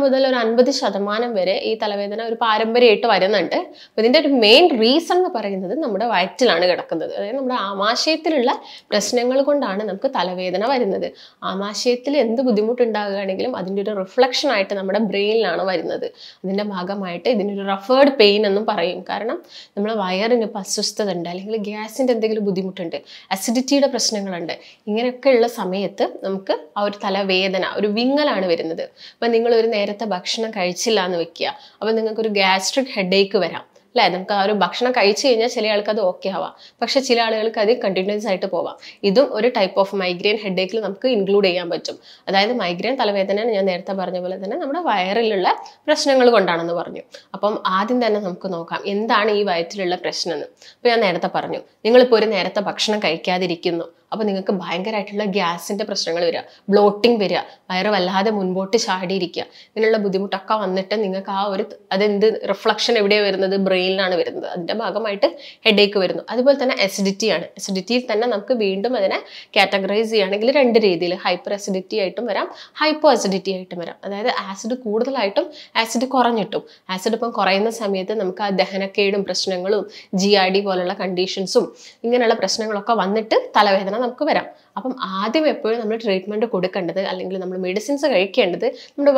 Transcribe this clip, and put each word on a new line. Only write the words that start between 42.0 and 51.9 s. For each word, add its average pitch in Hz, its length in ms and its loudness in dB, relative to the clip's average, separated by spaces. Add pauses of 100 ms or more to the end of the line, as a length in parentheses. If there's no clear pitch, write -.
അതായത് 196 340 2
മൈഗ്രെയിൻ 185 400 -2
തലവേദന 202 540 0
ഞാൻ 196 160 0
നേരത്തെ 185 300 -6
പറഞ്ഞ 180 240 -6
പോലെ 185 180 -6
തന്നെ 214 200 -6
നമ്മുടെ 311 260 -4
വയറിലുള്ള 202 580 0 (400)
പ്രശ്നങ്ങൾ 277 500 4
കൊണ്ടാണെന്ന് 170 440 0
പറഞ്ഞു. - 220 -12 (320)
അപ്പം 208 200 0 (220)
ആദ്യം 233 280 0
തന്നെ 208 220 2
നമുക്ക് 180 280 -6
നോക്കാം 165 260 -8 (140)
എന്താണ് 220 360 2 (100)
ഈ - 100 0
വയറ്റിലുള്ള 180 540 -2
പ്രശ്നം 156 320 -4
എന്ന്. 143 100 -8 (300)
ഇപ്പൊ 247 160 0
ഞാൻ 226 140 4
നേരത്തെ 180 300 0
പറഞ്ഞു, - 240 -4 (240)
നിങ്ങളിപ്പോ 247 360 8